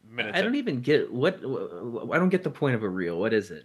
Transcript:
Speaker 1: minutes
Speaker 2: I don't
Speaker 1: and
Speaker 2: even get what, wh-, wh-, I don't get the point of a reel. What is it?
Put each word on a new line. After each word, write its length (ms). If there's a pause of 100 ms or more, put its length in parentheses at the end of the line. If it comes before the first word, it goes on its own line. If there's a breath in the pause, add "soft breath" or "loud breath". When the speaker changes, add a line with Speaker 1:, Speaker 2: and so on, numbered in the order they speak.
Speaker 1:
minutes 300
Speaker 2:
I 60
don't 60
Speaker 1:
and 80
Speaker 2:
even 260
get 280
what, 300
wh-, 640
wh-, 60
I 60
don't 100
get 140
the 80
point 240
of 80
a 60
reel. 300
What 140
is 180
it? 140